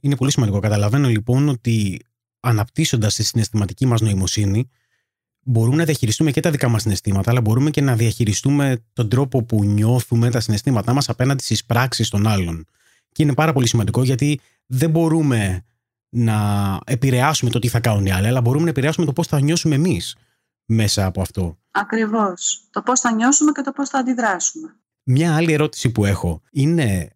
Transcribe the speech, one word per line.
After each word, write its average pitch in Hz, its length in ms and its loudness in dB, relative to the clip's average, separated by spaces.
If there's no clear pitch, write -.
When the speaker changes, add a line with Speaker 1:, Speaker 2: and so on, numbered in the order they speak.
Speaker 1:
Είναι 143 160 0
πολύ 131 140 0
σημαντικό. 104 280 0
Καταλαβαίνω, 104 500 0
λοιπόν, 120 400 0
ότι 113 560 -2
αναπτύσσοντας 110 760 0
τη - 80 -4
συναισθηματική 107 640 -2
μας 117 140 2
νοημοσύνη, 101 720 0
μπορούμε 120 320 2
να 165 80 2
διαχειριστούμε 151 460 0
και 135 100 0
τα 175 100 0
δικά 135 180 0
μας 113 140 0
συναισθήματα, 98 480 -2
αλλά 123 100 4
μπορούμε 120 300 2
και 147 100 -2
να 135 160 2
διαχειριστούμε 123 960 0
τον 110 160 -2
τρόπο 127 360 0
που 107 200 0
νιώθουμε 117 680 2
τα 120 100 0
συναισθήματά 110 520 0
μας 139 160 0
απέναντι 131 340 -2
στις - 220 -4
πράξεις 117 440 -2
των 104 180 0
άλλων. 85 400 -2
Και - 100 -2
είναι 147 120 2
πάρα 160 180 2
πολύ 127 160 2
σημαντικό, 110 340 0
γιατί 135 380 0
δεν 131 240 0
μπορούμε 147 760 0
να 104 760 0
επηρεάσουμε 127 680 0
το 120 80 -2
τι 117 100 -2
θα 117 120 0
κάνουν 107 260 2
οι 95 60 2
άλλοι, 92 140 2
αλλά 123 140 2
μπορούμε 131 240 2
να 170 60 0
επηρεάσουμε 147 360 0
το 139 60 -2
πώς 165 140 -2
θα 151 140 0
νιώσουμε 156 340 0
εμείς 139 420 -2
μέσα 107 420 0
από 95 140 -4
αυτό. 87 380 -6
Speaker 2:
Ακριβώς. 208 1000 -4
Το 202 120 -6
πώς 254 180 0
θα 240 120 0
νιώσουμε 277 400 2
και 285 80 -4
το 269 120 -6
πώς 277 160 -6
θα 277 100 -4
αντιδράσουμε. 233 800 -4
Speaker 1:
Μια 151 320 2
άλλη 165 180 2
ερώτηση 147 380 0
που 107 140 0
έχω 92 460 -2
είναι 135 640 0